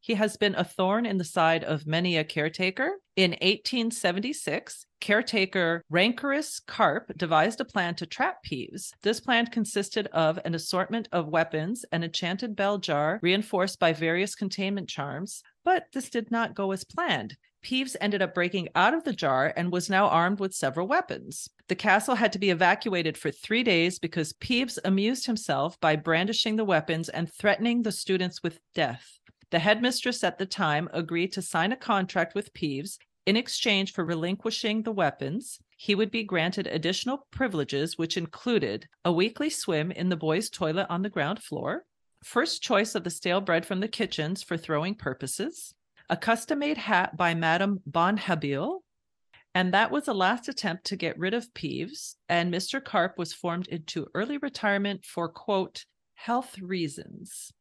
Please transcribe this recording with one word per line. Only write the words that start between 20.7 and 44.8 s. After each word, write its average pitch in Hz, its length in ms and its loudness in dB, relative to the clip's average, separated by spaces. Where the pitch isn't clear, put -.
weapons. - 600 -4
The 185 60 0
castle 214 400 4
had 226 200 2
to 202 40 -4
be 190 120 2
evacuated 180 680 2
for 143 140 -2
three 240 320 0
days 180 340 4
because 160 360 -2
Peeves 247 500 -2
amused 208 420 2
himself 170 540 -2
by 156 160 4
brandishing 185 580 2
the 220 100 2
weapons 165 440 2
and 165 240 -4
threatening 233 500 2
the 214 80 0
students 185 520 -2
with 165 180 -4
death. 123 460 -2
The 170 100 4
headmistress 240 640 2
at 175 140 0
the 190 80 -2
time 165 460 0
agreed 170 400 -2
to 190 100 -6
sign 175 300 0
a 254 40 -2
contract 190 580 0
with 202 180 -4
Peeves. 147 460 -6
In 196 100 4
exchange 208 560 0
for 180 120 -2
relinquishing 196 800 -2
the 220 100 -4
weapons, 165 680 -2
he - 200 0
would 214 160 2
be 226 120 -2
granted 185 440 0
additional 185 640 -2
privileges, 160 680 -2
which 165 180 -2
included 160 720 -2
a 175 80 4
weekly 220 380 2
swim 165 420 -2
in 180 160 -2
the 180 80 0
boys' 160 340 0
toilet 170 400 -2
on 175 120 -2
the 208 80 -2
ground 160 320 -2
floor, - 420 -6
first - 380 0
choice 214 340 2
of 185 80 -2
the 180 60 -4
stale 180 300 0
bread 180 260 2
from 185 140 -2
the 214 80 -2
kitchens 185 540 -4
for - 140 -4
throwing 160 400 -2